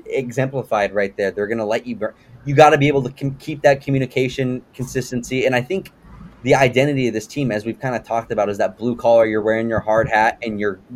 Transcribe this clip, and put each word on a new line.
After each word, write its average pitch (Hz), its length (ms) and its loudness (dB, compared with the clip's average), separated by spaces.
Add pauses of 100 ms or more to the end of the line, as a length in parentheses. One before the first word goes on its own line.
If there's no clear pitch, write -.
exemplified 120 880 -2
right 101 220 -2
there. 98 160 -2
They're 101 160 -4
gonna 113 180 -4
let 117 220 -4
you 120 80 -6
burn. 101 180 -6 (320)
You 143 100 -4
gotta 151 220 8
be 143 120 4
able 139 140 2
to 123 80 -6
com-, 139 240 -6
keep 147 260 -10
that 139 200 4
communication 131 800 -2 (120)
consistency. 123 720 -4
And 127 100 2
I 123 60 0
think 185 300 -6 (520)
the 131 120 4
identity 131 540 2
of 110 40 -2
this 107 140 -6
team, 139 240 -4
as 104 140 -4
we've 113 140 -8
kinda 123 200 -4
talked 117 320 -6
about, 104 180 0
is 101 100 -4
that 98 180 -2
blue 117 180 -4
collar, 117 300 4
you're 107 160 0
wearing 110 280 0
your 110 100 -2
hard 110 300 2
hat 113 320 2
and 107 180 -6
you're, 101 200 -4 (160)